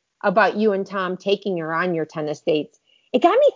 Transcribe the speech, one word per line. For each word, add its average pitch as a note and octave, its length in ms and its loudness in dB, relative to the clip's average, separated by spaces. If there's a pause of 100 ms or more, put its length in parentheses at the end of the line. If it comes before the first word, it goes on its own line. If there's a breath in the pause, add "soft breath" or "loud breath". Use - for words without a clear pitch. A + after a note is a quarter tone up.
(220)
about G3+ 340 2
you G#3+ 160 2
and G3 140 -2
Tom F#3 300 -6
taking G3+ 420 -2
her D#3+ 160 -6
on F3+ 180 -2
your D#3+ 120 -2
tennis D3+ 360 -8
dates, D3+ 380 -2 (340)
it A3 80 2
got D4+ 160 2
me C#5+ 200 4